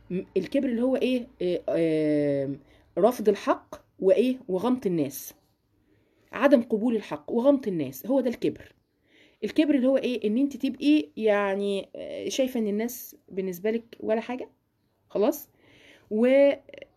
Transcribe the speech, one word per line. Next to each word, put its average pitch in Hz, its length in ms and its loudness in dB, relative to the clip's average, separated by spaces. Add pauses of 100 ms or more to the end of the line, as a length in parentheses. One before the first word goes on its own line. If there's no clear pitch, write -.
م-، 185 120 -4 (160)
الكِبر 254 320 0
اللي 233 120 -2
هو 262 140 0
إيه؟ 247 320 -2 (140)
آآ، 180 280 -2
آمم، 147 880 0 (380)
رفض 220 320 2
الحق - 460 -2 (240)
وإيه؟ 240 380 4 (100)
وغمط 208 380 -2
الناس. 160 480 -4 (960)
عدم 262 300 4
قبول 226 340 -2
الحق - 360 -8
وغمط 247 360 2
الناس، 151 380 -4
هو 262 160 2
ده 247 80 -2
الكِبر. - 440 -4 (680)
الكِبر 285 320 2
اللي 254 120 2
هو 269 100 4
إيه؟ 233 300 -2
إن 214 100 0
أنتِ 277 200 -2
تبقي 294 600 0
يعني، 202 760 0
آآ، 85 340 -8
شايفة 262 300 -2
إن 220 80 -2
الناس 220 480 -6 (140)
بالنسبة 190 420 -4
لِك 226 280 -6
ولا 220 220 -2
حاجة، 254 280 -10 (600)
خلاص؟ 226 400 -2 (600)
و-، 262 400 6 (460)